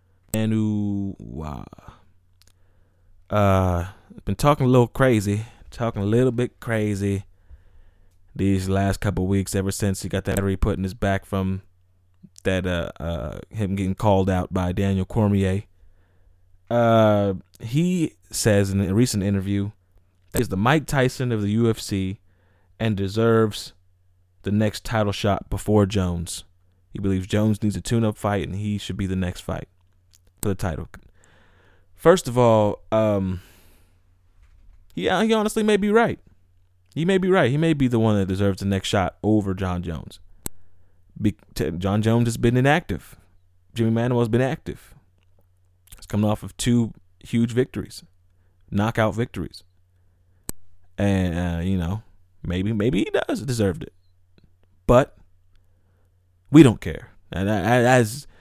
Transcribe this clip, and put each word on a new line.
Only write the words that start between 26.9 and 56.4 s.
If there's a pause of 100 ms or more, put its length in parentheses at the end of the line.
believes
Jones
needs
a
tune-up
fight
and
he
should
be
the
next
fight (720)
for
the
title. (1080)
First
of
all, (120)
um, (1500)
yeah,
he
honestly
may
be
right. (760)
He
may
be
right.
He
may
be
the
one
that
deserves
the
next
shot
over
John
Jones. (1040)
Be-, (160)
t-,
John
Jones
has
been
inactive. (580)
Jimmy
Manuwa's
been
active. (1000)
He's
coming
off
of
two (260)
huge
victories, (680)
knockout
victories. (1300)
And,
uh,
you
know, (400)
maybe,
maybe
he (160)
does
deserve
it. (920)
But (1400)